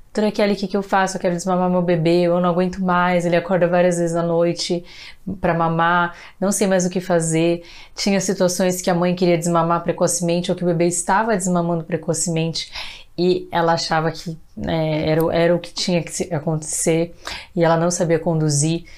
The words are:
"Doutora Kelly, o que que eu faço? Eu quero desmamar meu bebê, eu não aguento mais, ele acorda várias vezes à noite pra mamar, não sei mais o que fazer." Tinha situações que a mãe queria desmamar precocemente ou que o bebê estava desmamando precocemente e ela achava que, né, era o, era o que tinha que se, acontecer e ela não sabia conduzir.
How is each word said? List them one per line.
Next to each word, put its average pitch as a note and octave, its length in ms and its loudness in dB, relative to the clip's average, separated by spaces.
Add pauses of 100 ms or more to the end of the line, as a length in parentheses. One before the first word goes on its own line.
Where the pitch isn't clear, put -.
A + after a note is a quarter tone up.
(120)
"Doutora G#3+ 180 0
Kelly, G#3 220 2
o G3+ 40 0
que G3 120 -6
que - 80 -4
eu G3 60 0
faço? F#3+ 340 0
Eu F3 40 -6
quero F3+ 140 0
desmamar F3+ 340 0
meu F3+ 140 2
bebê, E3+ 380 2
eu F3 200 2
não F3+ 80 2
aguento F3+ 300 0
mais, F3+ 480 2
ele F3 80 2
acorda F3 320 2
várias F3 320 4
vezes E3+ 160 0
à E3+ 80 0
noite E3+ 640 0 (560)
pra F3 120 0
mamar, E3 600 2 (260)
não F#3+ 120 0
sei G3+ 160 0
mais F#3 180 2
o F3+ 40 -2
que F3+ 100 -2
fazer." E3+ 640 0 (320)
Tinha G3 240 0
situações F3+ 600 0
que - 80 -2
a F#3 60 2
mãe F3+ 220 2
queria F3 200 2
desmamar E3+ 460 2
precocemente E3+ 720 0
ou F3 40 0
que F3+ 60 -6
o F3 60 0
bebê E3+ 180 2
estava G3+ 500 0
desmamando F3 460 0
precocemente D#3+ 880 -4 (480)
e F3+ 320 0
ela E3+ 220 2
achava E3 400 0
que, D#3+ 260 -10 (180)
né, D#3+ 480 -2
era D#3 200 2
o, - 80 0
era E3+ 200 2
o F3 60 2
que - 160 -10
tinha F3 260 0
que D#3+ 120 -10
se, - 200 -6
acontecer E3 800 -2 (440)
e E3+ 80 2
ela E3 120 4
não E3+ 140 2
sabia E3+ 300 0
conduzir. D#3 640 0 (140)